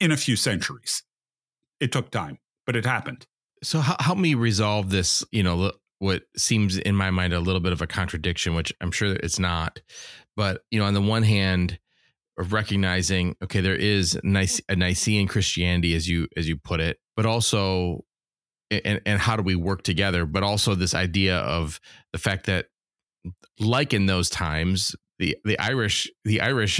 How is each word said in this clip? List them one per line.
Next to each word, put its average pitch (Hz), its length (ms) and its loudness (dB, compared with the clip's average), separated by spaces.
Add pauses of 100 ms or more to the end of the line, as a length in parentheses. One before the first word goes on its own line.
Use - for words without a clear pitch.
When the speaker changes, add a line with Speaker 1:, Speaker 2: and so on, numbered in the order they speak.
Speaker 1:
in 165 120 4
a 147 40 2
few 127 200 0
centuries. - 640 -4 (800)
It 131 120 -2
took - 180 -4
time, 80 280 -8 (260)
but 123 120 -2
it 110 100 -2
happened. 123 400 -4 (360)
Speaker 2:
So - 180 0
h-, 151 200 2
help 180 180 2
me 170 160 4
resolve 107 560 2
this, 92 420 0
you 107 100 2
know, 90 220 2
l-, 98 80 0 (260)
what 98 240 -2 (140)
seems 101 420 2
in 98 160 2
my 95 160 2
mind 90 220 2
a 87 80 0
little 92 200 0
bit 90 120 0
of 82 100 -2
a 85 40 -2
contradiction, 87 680 -2
which 82 260 -2
I'm 87 120 -4
sure 104 180 -2
that - 140 -4
it's 85 140 -4
not, 85 420 -2 (560)
but, 98 340 -2
you 110 80 0
know, 104 80 4
on 101 80 2
the 101 80 2
one 110 200 2
hand, 95 560 2 (600)
of 90 140 -4
recognizing, 95 880 0
okay, 98 200 -2
there 95 120 2
is 95 480 0
Nice-, 95 460 2
a 95 80 0
Nicene 95 500 2
Christianity, 87 680 0
as 80 120 0
you, 85 300 0
as 82 100 -2
you 78 120 -2
put 82 220 -4
it, 82 180 -2 (180)
but 110 80 0
also, 98 800 0 (640)
a-, 107 160 -2
and, 101 200 0
and 104 120 2
how 110 180 0
do 107 60 -2
we 92 120 2
work 87 280 -2
together? 87 440 0
But 78 160 -2
also 101 320 2
this 90 200 0
idea 92 440 2
of 76 420 -4 (320)
the - 60 -8
fact 95 260 -2
that, 92 220 0 (920)
like 123 360 0
in 101 100 4
those 92 240 2
times, 85 680 -2 (240)
the, 90 160 0 (120)
the 107 120 0
Irish, 110 520 -2 (160)
the 107 160 2
Irish 113 380 0